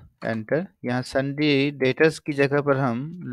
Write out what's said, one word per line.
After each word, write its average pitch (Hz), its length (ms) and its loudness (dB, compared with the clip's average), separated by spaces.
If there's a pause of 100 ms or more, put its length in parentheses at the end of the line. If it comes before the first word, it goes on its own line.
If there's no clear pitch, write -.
(260)
एंटर, 117 420 -2 (180)
यहाँ 123 160 -2
सन्डी 139 720 0
डेटर्स 143 480 2
की - 140 -6
जगह 139 280 2
पर 139 160 2
हम 139 440 -2 (120)